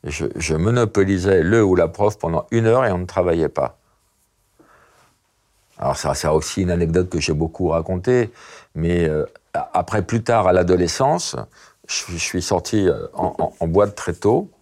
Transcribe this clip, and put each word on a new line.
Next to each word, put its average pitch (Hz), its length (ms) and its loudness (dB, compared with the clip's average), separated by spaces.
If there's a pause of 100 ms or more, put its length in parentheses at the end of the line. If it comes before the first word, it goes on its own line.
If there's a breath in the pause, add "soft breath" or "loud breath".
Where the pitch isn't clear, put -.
Et 73 80 -8
je, 76 240 -4
je 80 220 -2
monopolisais 98 880 2
le 110 200 4
ou 92 120 4
la 85 100 4
prof 104 320 -2
pendant 82 320 -4
une 113 160 2
heure 123 180 4
et 107 60 0
on 90 80 -2
ne 90 80 -6
travaillait 85 420 0
pas. 67 300 -4 (2000 soft breath)
Alors 71 180 -2
ça, 69 180 -4
c'est - 140 -4
aussi 78 340 0
une 90 100 0
anecdote 87 360 0
que 82 120 -4
j'ai 80 120 -2
beaucoup 82 360 -2
racontée, 92 640 0 (420 loud breath)
mais, 82 340 0
euh, 76 180 -2 (280)
a-, 76 200 -4
après, 92 280 -2
plus 113 220 -4
tard, 110 240 2
à 90 40 4
l'adolescence, 90 840 2 (520 soft breath)
je, - 240 -6
je 85 40 -8
suis 87 260 -4
sorti, 98 460 0
euh, - 260 -2
en, - 240 -4
en, - 200 -4
en 82 100 -4
boîte 101 260 2
très - 180 -8
tôt. 131 380 0 (120)